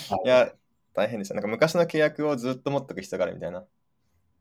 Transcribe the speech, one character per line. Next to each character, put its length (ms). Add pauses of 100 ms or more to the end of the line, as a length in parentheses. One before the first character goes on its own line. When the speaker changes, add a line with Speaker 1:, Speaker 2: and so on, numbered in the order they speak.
(260)
Speaker 1:
い。 0
Speaker 2:
い 20
や、 240 (420)
大 140
変 120
で 60
し 40
た。 60
な 40
ん 20
か 60
昔 280
の 80
契 160
約 280
を 80
ず 140
っ 60
と 140
持 100
っ 60
と 100
く 60
必 140
要 20
が 60
あ 60
る 60
み 40
た 80
い 60
な、 120 (760)